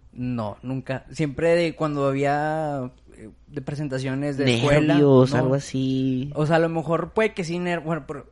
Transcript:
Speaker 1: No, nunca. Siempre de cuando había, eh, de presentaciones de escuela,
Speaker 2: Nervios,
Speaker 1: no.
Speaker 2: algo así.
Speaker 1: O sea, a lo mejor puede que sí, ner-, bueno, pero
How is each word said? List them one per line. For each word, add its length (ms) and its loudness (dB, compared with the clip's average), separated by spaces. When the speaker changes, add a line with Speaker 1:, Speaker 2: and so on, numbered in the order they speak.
Speaker 1:
No, 520 -6
nunca. 480 -8
Siempre 440 -2
de 200 0
cuando 320 -2
había, 840 -2
eh, 140 -18
de 140 -10
presentaciones 760 -4
de 180 2
escuela, 400 4
Speaker 2:
Nervios, 360 8
Speaker 1:
no. 60 0
Speaker 2:
algo 180 2
así. 800 -2
Speaker 1:
O 100 0
sea, 120 2
a 20 4
lo 100 2
mejor 440 -4
puede 200 0
que 100 -6
sí, 140 -6
ner-, 260 -4
bueno, 220 -4
pero 260 -12